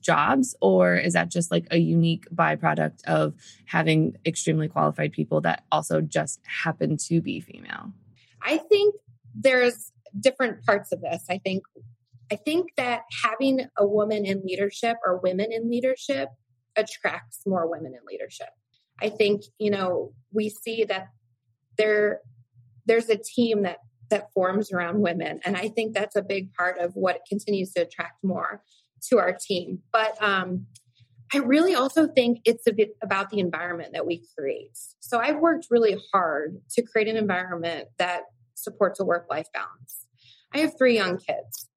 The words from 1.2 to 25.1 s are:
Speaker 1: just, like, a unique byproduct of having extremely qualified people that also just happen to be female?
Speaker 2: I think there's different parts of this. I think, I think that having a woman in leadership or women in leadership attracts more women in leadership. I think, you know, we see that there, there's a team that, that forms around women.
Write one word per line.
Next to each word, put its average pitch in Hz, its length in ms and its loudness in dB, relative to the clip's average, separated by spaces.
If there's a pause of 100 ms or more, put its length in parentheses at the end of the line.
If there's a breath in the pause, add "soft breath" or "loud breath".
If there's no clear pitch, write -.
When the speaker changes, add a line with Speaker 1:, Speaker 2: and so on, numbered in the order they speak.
Speaker 1:
just, 170 220 -2
like, 170 180 0
a 170 80 2
unique 165 560 2
byproduct 156 720 0
of 156 300 0 (300 loud breath)
having 160 500 2 (100)
extremely 160 420 -2
qualified 151 440 0
people 156 300 -2
that - 300 -2
also 156 300 0
just - 380 -4 (240)
happen 156 340 -2
to 165 240 0
be - 180 -6
female? 50 520 -16 (500 soft breath)
Speaker 2:
I 302 160 0
think 415 380 4 (400)
there's 247 560 2 (280)
different 240 460 0
parts 202 260 2
of 196 100 -6
this. 170 280 -6
I 185 80 -2
think, 190 260 -4 (680)
I 208 60 -4
think 339 400 -2
that 247 260 -2 (200)
having 262 440 0 (100)
a 208 80 6
woman 208 400 0
in 196 180 -2
leadership 202 600 -2
or 180 120 2
women 185 340 -2
in 226 180 -4
leadership 240 600 -2 (460)
attracts - 720 -4
more 180 200 0
women 156 280 -8
in 120 120 -20
leadership. - 420 -12 (520)
I 214 80 -2
think, 208 320 0 (160)
you 214 140 -2
know, 185 420 -2 (180)
we 214 180 -2
see 226 340 -4
that 190 240 -4 (680)
there, 214 460 2 (640)
there's 226 240 4
a 214 80 4
team 220 460 0
that, 175 160 -4 (320)
that 202 200 -2
forms 196 400 0
around 180 300 0
women. 165 420 -2